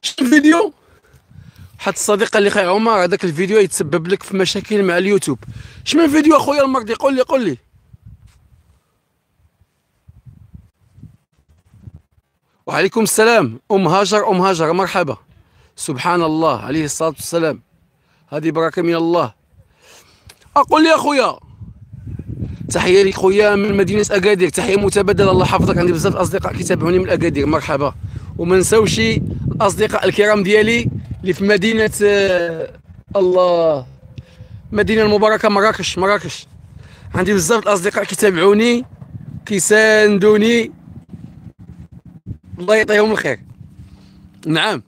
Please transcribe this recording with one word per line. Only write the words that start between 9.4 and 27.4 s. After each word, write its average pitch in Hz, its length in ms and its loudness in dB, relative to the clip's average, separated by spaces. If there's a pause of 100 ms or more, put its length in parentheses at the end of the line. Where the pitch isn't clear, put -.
وعليكم 180 380 0
السلام، 208 560 2 (120)
ام 190 160 2
هاجر، 196 420 0
ام 185 120 0
هاجر، 170 320 0
مرحبا. 180 440 -2 (580)
سبحان 170 480 -2
الله، 156 380 0
عليه 147 240 -4
الصلاة 160 240 -4
والسلام. 156 540 -6 (640)
هذه 156 240 -6
بركة 160 300 -2
من 170 140 0
الله. 165 380 -2 (1200)
اقول 311 280 2
لي 320 120 4
اخويا، 262 440 -2 (1300)
تحية 185 340 2
ليك 190 120 0
خويا 202 400 2
من 202 220 0
مدينة 196 340 0
أكادير، 190 380 2
تحية 190 280 -2
متبادلة، 196 540 2
الله 185 140 4
يحفظك. 180 320 2
عندي 175 140 2
بزاف 170 220 0
الأصدقاء 185 400 -2
كيتابعوني 175 460 -2
من 185 100 -4
أكادير، 156 360 0